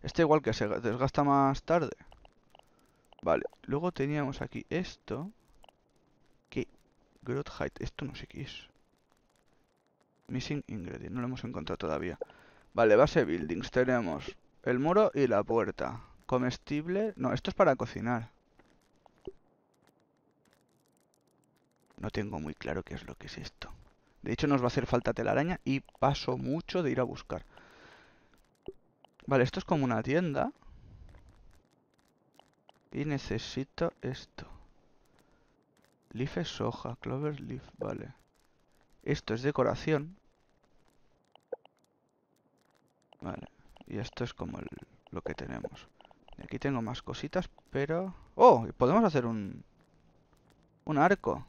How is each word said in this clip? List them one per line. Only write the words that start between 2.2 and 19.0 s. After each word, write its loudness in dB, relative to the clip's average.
Vale, 4
luego -2
teníamos -2
aquí -8
esto. -6
¿Qué? -4
Growth -6
height, -6
esto -8
no -8
sé -12
qué -12
es. -14
Missing -4
ingredient, -10
no -4
lo -4
hemos -6
encontrado -6
todavía. -4
Vale, 8
base 6
buildings, -2
tenemos 0
el 0
muro 4
y 4
la 4
puerta. 0
Comestible, -2
no, 0
esto -2
es -10
para 6
cocinar. -4